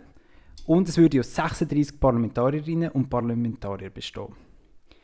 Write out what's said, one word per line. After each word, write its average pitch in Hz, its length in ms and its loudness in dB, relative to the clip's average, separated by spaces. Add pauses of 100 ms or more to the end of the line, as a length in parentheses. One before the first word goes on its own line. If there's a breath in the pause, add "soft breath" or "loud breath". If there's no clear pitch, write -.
(640 soft breath)
und 170 240 4
es 160 80 0
würde 151 220 6
aus - 160 -2
sechsunddreissig 151 640 -2
Parlamentarierinnen 139 920 0
und 131 180 0
Parlamentarier 117 800 -4
bestehen. 101 440 -12 (720 soft breath)